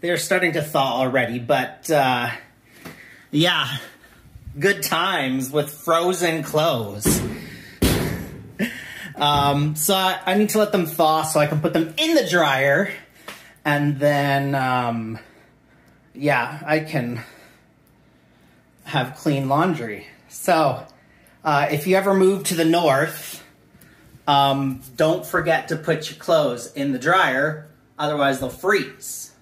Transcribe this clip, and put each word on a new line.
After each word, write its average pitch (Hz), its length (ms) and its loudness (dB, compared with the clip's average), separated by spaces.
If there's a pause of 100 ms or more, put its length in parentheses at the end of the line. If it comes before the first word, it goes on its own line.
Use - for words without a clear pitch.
They're 170 160 -2
starting 180 380 0
to 160 80 0
thaw 135 340 0
already, 123 420 0
but, 131 500 -2
uh, 127 420 2 (1000)
yeah, 151 460 0 (800)
good 196 240 2
times 139 720 -2
with 147 180 0
frozen 165 720 0
clothes. 120 800 0 (1900)
Um, 147 640 2
so - 180 0
I, 190 320 0
I 185 80 0
need 208 140 4
to 214 100 0
let 208 140 2
them 180 140 2
thaw 156 360 2
so 151 160 0
I 147 80 4
can 147 140 -2
put - 120 0
them - 260 0
in 320 180 2
the 220 120 4
dryer, 151 640 2 (720)
and 147 360 2
then, 139 560 2
um, 117 640 -2 (920)
yeah, 139 520 -2
I 156 140 2
can 120 400 -4 (1600)
have 127 320 -6
clean 139 340 -2
laundry. 139 600 -2 (180)
So, 156 580 0 (600)
uh, 147 260 2
if 151 160 -2
you 185 80 4
ever 196 180 2
move 190 340 4
to 180 100 -2
the 165 80 2
north, 160 760 2 (840)
um, 139 560 2 (140)
don't 165 280 2
forget 160 440 -2
to 165 80 -4
put 156 340 -2
your - 80 -18
clothes 143 540 0
in 143 180 -2
the 127 80 -2
dryer, 156 680 0 (280)
otherwise 143 440 0
they'll 131 80 -4
freeze. - 800 -4 (140)